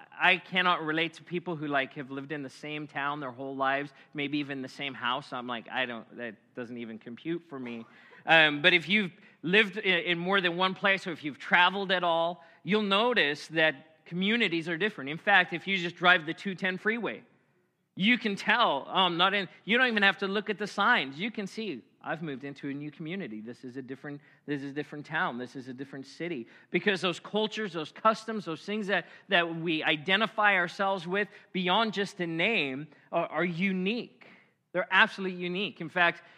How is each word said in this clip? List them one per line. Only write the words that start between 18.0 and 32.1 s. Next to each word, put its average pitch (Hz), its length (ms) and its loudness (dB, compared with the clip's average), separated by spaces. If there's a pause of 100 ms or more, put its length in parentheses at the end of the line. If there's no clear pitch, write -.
can 202 180 -2
tell, 196 520 2
"Oh, - 40 -10
I'm 175 240 4
not 185 160 4
in," 196 160 -2 (160)
you 220 140 2
don't 254 80 4
even 220 160 2
have 196 160 4
to 202 100 -2
look 202 220 -2
at 185 80 -6
the 202 80 -4
signs. 190 520 0
You 214 120 -4
can 208 160 -8
see, 185 360 -8 (200)
"I've 156 200 -6
moved 139 220 -8
into 143 240 -10
a 135 60 -6
new 147 160 -10
community. 156 500 -10
This 120 240 -14
is 123 120 -12
a 139 60 -8
different, 143 380 -12 (260)
this 139 160 -4
is 139 80 -8
a 135 40 -14
different 147 320 -8
town. 156 320 -2
This 123 180 -10
is 127 120 -10
a 131 40 -10
different 135 340 -12
city." 160 400 -8 (240)
Because 180 300 0
those 170 200 -2
cultures, 214 520 -2
those 156 200 -6
customs, 220 520 0
those 160 180 -8
things 208 260 -4
that, 185 180 0 (220)
that 170 280 4
we 160 260 0
identify 196 720 2
ourselves 185 520 0
with 196 220 0 (240)
beyond 190 400 2
just 196 280 -4